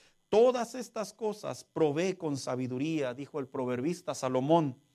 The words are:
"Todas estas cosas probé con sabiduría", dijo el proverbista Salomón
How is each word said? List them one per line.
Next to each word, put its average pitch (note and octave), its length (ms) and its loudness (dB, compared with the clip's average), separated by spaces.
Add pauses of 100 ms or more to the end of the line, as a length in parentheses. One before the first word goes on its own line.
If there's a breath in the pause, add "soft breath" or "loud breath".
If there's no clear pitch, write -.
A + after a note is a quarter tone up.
(280 soft breath)
"Todas A#3+ 460 4
estas A3 380 -8
cosas G#3 500 -6
probé D#3+ 560 0
con D3 180 -4
sabiduría", B2+ 800 -4
dijo C#3+ 240 -10
el C3+ 80 -6
proverbista C3+ 680 -4
Salomón C3+ 600 2 (180)